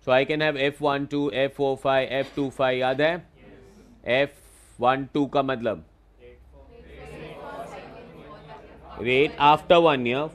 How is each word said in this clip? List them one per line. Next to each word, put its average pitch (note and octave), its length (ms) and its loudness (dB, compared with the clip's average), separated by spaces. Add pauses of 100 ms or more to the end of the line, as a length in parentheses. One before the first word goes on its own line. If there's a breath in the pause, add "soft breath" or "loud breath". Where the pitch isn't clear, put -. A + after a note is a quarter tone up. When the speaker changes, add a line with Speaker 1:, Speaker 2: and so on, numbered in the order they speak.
Speaker 1:
So - 60 2
I C3 140 4
can D3+ 160 -2
have D#3 160 0
F C#3+ 240 -2
one C#3+ 260 0
two, C#3+ 260 -2
F C#3 200 0
four C3+ 240 -2
five, C3+ 340 0
F C3+ 240 -4
two C#3 160 -4
five, C3 260 0
याद C3 240 0
है? D#3 100 2 (920)
Speaker 2:
Yes। C3+ 240 2
Speaker 1:
F - 560 -18
one C3 280 2
two C#3+ 220 0
का C#3 80 2
मतलब? A2+ 400 -4 (3250)
Rate B2+ 400 2
after D3+ 400 6
one C#3+ 260 4
year, C3 300 -2